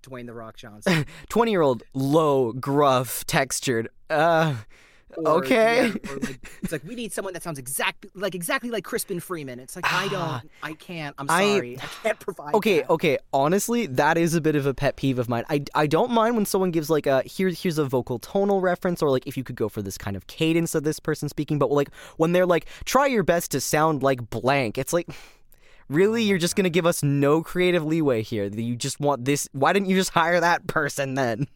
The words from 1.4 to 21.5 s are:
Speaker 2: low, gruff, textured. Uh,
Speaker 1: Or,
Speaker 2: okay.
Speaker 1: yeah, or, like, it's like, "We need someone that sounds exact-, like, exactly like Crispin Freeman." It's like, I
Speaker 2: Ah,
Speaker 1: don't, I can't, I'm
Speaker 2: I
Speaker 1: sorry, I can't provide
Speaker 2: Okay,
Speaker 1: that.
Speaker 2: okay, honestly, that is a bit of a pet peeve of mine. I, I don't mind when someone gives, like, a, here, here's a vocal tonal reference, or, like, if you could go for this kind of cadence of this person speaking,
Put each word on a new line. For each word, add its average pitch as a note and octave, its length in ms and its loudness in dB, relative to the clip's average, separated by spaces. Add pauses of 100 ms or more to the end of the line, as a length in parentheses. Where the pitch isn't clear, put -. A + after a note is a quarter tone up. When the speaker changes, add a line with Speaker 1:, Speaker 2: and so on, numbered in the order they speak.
Speaker 2:
low, C#3 600 4
gruff, C3 760 2
textured. B2+ 640 0 (200)
Uh, D#3+ 460 2 (640)
Speaker 1:
Or, D#3+ 260 2
Speaker 2:
okay. A#3+ 460 4
Speaker 1:
yeah, F#3+ 40 -4 (160)
or, C#3 100 -8
like, B2+ 200 -6 (240)
it's F#3 80 -4
like, D3+ 140 -8
"We A3+ 100 -12
need A3+ 160 -8
someone G3 220 -6
that E3+ 100 -12
sounds D3+ 160 -6
exact-, C3+ 460 -4 (100)
like, F#3 180 -4
exactly A#3+ 360 -4
like A3 160 -6
Crispin G3+ 340 -6
Freeman." C#3 400 -10
It's C3 160 -16
like, F3+ 100 -10
I F3+ 200 0
Speaker 2:
Ah, E3+ 360 -4
Speaker 1:
don't, - 100 -20 (120)
I D3+ 80 -8
can't, D#3 480 -12
I'm C#3 100 -6
Speaker 2:
I F3 140 2
Speaker 1:
sorry, D#3+ 380 0
I - 40 -12 (160)
can't A3 160 -2
provide E3 380 -6
Speaker 2:
Okay, G3+ 240 4
Speaker 1:
that. - 100 -4
Speaker 2:
okay, E3 280 2 (160)
honestly, F#3+ 540 2
that D3 300 2
is E3+ 180 2
a E3+ 40 4
bit D3+ 160 2
of C#3 100 0
a C#3 80 0
pet C3+ 220 -2
peeve C3 240 0
of A2+ 80 -2
mine. A#2 220 -2
I, D3 160 -2 (100)
I D3+ 100 4
don't E3 260 2
mind A#3 260 2
when G#3 80 0
someone F#3+ 260 0
gives, D#3 180 -2
like, D3+ 180 2
a, C3+ 160 2
here, F#3+ 260 -2
here's E3 280 -2
a D#3 60 2
vocal B2 360 -2
tonal G3 420 0
reference, F3+ 400 0
or, D3+ 100 2
like, C3 160 0
if C3+ 80 -10
you C3 80 -6
could B2 140 -10
go A2+ 100 -2
for G#2+ 140 -6
this G2 160 -8
kind G2+ 180 -8
of F#2 120 -12
cadence E3 480 0
of D3+ 100 0
this D#3 160 -2
person D3+ 260 -4
speaking, D3 320 -4